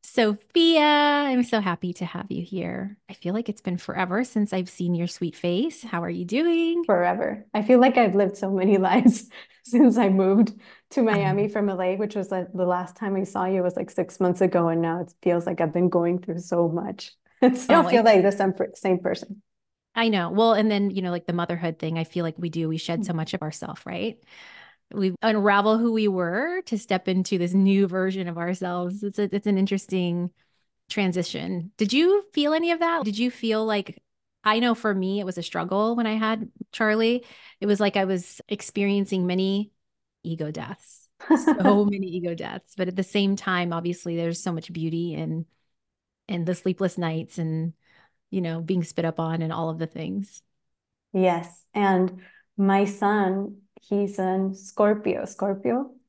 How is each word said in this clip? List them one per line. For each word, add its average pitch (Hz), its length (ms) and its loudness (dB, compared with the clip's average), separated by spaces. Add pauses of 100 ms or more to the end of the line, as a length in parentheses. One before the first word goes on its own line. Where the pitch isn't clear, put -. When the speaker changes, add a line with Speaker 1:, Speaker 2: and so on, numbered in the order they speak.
Speaker 1:
Sophia, 311 760 2
I'm 294 640 2
so 226 160 0
happy 180 340 -4
to 185 120 -6
have 185 240 -10
you - 120 -4
here. 185 540 -6 (120)
I 196 40 -18
feel 180 220 -6
like 233 140 -4
it's 202 120 -8
been 180 160 -4
forever 190 480 -2
since 208 280 0
I've 185 160 -2
seen 175 260 -2
your 170 120 0
sweet 170 300 -6
face. 190 460 -2
How 175 200 -6
are 175 80 -6
you 180 140 -6
doing? 330 600 0
Speaker 2:
Forever. 180 680 0
I 214 80 0
feel 247 180 6
like 254 180 6
I've 208 160 4
lived 202 220 2
so 196 140 -4
many 196 280 4
<laughs> - 0 -
lives 196 500 4 (360)
since 240 340 6
I 208 100 4
moved 196 460 4 (360)
to 269 120 0
Miami 202 420 2
Speaker 1:
Um, 208 60 -2
Speaker 2:
from 208 180 0
L 185 140 -4
A, 185 140 0
which 214 200 -4
was, 185 140 -4
like, 180 220 -4
the 185 140 -2
last 180 300 -2
time 196 180 -4
I 190 100 -2
saw 190 200 -4
you 190 180 0
was, 180 140 -2
like, - 140 -6
six - 280 -6
months 180 220 0
ago, 175 280 2
and 165 140 0
now 165 180 -2
it 175 120 -10 (100)
feels 175 240 0
like 170 140 -4
I've 165 120 0
been 175 180 2
going 175 280 0
through 170 220 -8
so 170 280 0
much. - 440 -8 (140)
<laughs> - 160 -4
I 254 120 6
still 302 320 4
Speaker 1:
Oh, - 20 -2
Speaker 2:
feel 240 120 6
Speaker 1:
it 214 60 2
Speaker 2:
like 202 160 8
the 196 100 4
same 190 220 0
per-, - 200 -4
same 185 240 0
person. 185 440 -6 (520)
Speaker 1:
I 226 140 2
know. 180 220 2
Well, 220 240 6
and 214 160 4
then, 202 200 2
you 190 120 -4
know, 180 80 -2
like, 175 160 -4
the 175 80 -4
motherhood 170 440 -2
thing, 160 200 -4
I 165 60 -2
feel 170 200 -4
like 160 140 -4
we 175 100 -4
do, 160 200 -4
we 160 100 -4
shed 202 260 -4
so 180 80 -4
Speaker 2:
Mm. 165 40 -2
Speaker 1:
much 160 180 -4
of - 80 -6
ourself, - 440 -10
right? 220 320 -8 (720)
We 190 300 -2
unravel 214 560 4
who 233 140 2
we 214 160 2
were 202 540 -2
to 233 140 -6
step 185 300 -2
into 185 320 0
this 175 160 -2
new 196 320 4
version 185 400 -4
of 170 120 -8
ourselves. 180 680 -6
It's 202 160 -6
a, 202 120 -2
it's 202 140 -4
an 202 100 2
interesting 180 720 -2 (580)
transition. 180 880 -4
Did 208 160 -2
you 370 400 2
feel 294 200 0
any 339 200 0
of 330 80 -2
that? 330 240 -2
Did 208 120 -4
you 240 140 0
feel 220 340 -2
like, 208 380 -4 (400)
I 214 160 2
know 240 160 2
for 220 180 -2
me, 190 280 -2
it 196 40 -6
was 180 140 -6
a 170 60 -8
struggle 202 500 -2
when 233 140 -2
I 214 60 -2
had 220 360 -2 (220)
Charlie. 226 520 0 (360)
It 202 60 -4
was 208 120 2
like 208 180 0
I 196 80 2
was 185 440 -4
experiencing 196 800 0
many 190 420 0 (540)
ego 160 260 -6
deaths, - 580 -12 (200)
so 208 560 4
Speaker 2:
<laughs> 202 40 2
Speaker 1:
many 196 200 -4
ego 175 260 -4
deaths. - 420 -12
But 185 120 -2
at 185 80 -6
the 190 80 0
same 196 320 0
time, 180 360 0
obviously, 170 440 -4
there's 170 260 -2
so 185 80 -4
much 165 220 -8
beauty 165 420 -4
in, 160 320 -6 (800)
in 175 200 -4
the 180 100 -2
sleepless 185 420 -2
nights 165 400 -4
and, 160 360 -4 (580)
you 190 80 -2
know, 165 200 -4
being 175 220 -2
spit 170 220 -4
up 165 160 -2
on 165 200 -2
and 160 120 -4
all 165 180 -4
of 160 80 -8
the 160 80 -4
things. 185 560 -8 (720)
Speaker 2:
Yes. 175 520 0 (100)
And 185 480 2 (340)
my 196 300 4
son, 202 720 -2 (240)
he's 202 360 -2
in 190 360 -2
Scorpio, 208 720 0
Scorpio. 220 680 -4 (180)